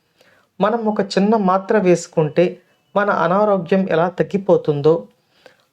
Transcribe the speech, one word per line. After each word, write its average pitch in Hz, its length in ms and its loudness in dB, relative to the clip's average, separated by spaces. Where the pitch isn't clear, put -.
మనం 220 240 0
ఒక 214 160 -2
చిన్న 202 360 0
మాత్ర 190 420 0
వేసుకుంటే 175 800 0
మన 202 140 0
అనారోగ్యం 190 800 0
ఎలా 160 180 2
తగ్గిపోతుందో, 165 1000 0